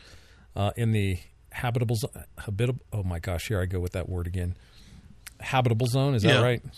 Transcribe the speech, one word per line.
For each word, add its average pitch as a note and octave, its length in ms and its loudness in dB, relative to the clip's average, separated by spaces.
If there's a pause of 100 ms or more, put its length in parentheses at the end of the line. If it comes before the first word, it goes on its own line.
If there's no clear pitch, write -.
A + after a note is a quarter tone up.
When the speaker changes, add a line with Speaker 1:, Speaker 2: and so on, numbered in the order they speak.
(560)
Speaker 1:
uh, G2+ 220 2
in A2+ 140 2
the G2 260 2 (340)
habitable A#2+ 440 0
zo-, A2 160 -4 (260)
habitable, A#2+ 560 -2
oh G#2 100 -2
my F2 160 -2
gosh, F2 280 -4
here G2+ 120 2
I F#2 60 2
go F#2 140 -2
with F2 140 -4
that F2+ 140 -4
word F2 200 -4
again. F2+ 280 -2 (840)
Habitable B2 460 2
zone, C3+ 280 2
is G#2 80 2
that C3+ 120 6
Speaker 2:
Yeah. A#2+ 80 6
Speaker 1:
right? A#2+ 180 2 (160)